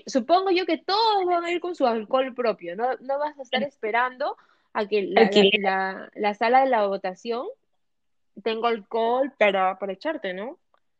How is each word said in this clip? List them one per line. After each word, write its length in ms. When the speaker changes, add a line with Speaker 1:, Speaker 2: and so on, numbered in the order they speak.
Speaker 1:
supongo 440
yo 140
que 140
todos 460
van 200
a 60
ir 80
con 160
su 120
alcohol 460
propio, 420
no, 260
no 180
vas 180
a 60
estar 180
Speaker 2:
Al- 20
Speaker 1:
esperando 720
a 140
que 160
la, 280
la, 140
Speaker 2:
alquiler. 60
Speaker 1:
la, 640
la 180
sala 300
de 60
la 180
votación 600
tenga 260
alcohol 680
para, 420
para 140
echarte, 400
¿no? 260